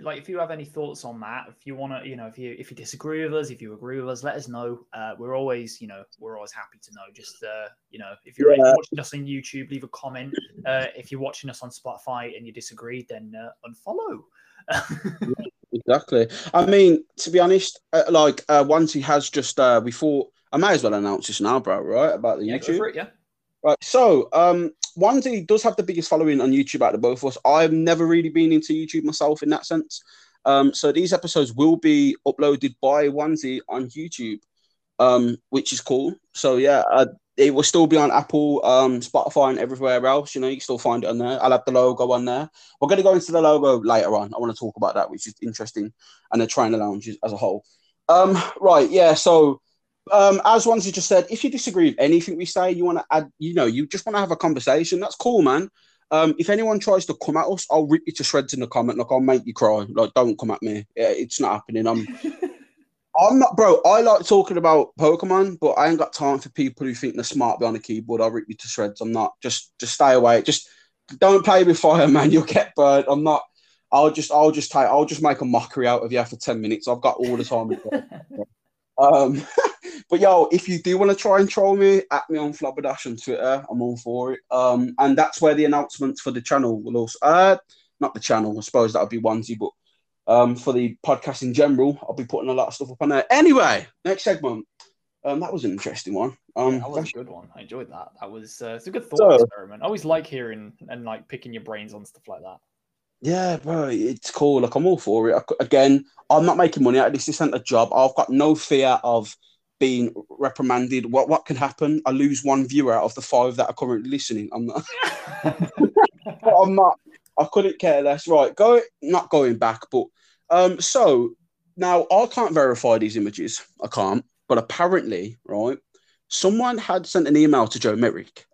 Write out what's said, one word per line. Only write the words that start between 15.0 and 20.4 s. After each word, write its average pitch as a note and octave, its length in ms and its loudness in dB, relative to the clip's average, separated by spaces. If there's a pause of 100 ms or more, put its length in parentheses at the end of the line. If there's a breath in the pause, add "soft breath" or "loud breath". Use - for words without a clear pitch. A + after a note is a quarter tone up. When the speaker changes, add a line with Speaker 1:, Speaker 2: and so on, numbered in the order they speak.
Speaker 2:
Yeah, A3+ 240 -8 (280)
exactly. A#2+ 540 -2 (260 loud breath)
I F3 120 2
mean, F#3 380 4 (140)
to - 120 -10
be F3+ 100 2
honest, F#3 400 0 (140)
uh, D#3+ 160 2
like, D3+ 380 2
uh, D3 160 4
Wanzi D#3 380 0
has C#3+ 280 -2
just, C#3 300 -6
uh, B2 240 4
we A#2+ 80 -8
thought, C#3+ 360 -2 (240)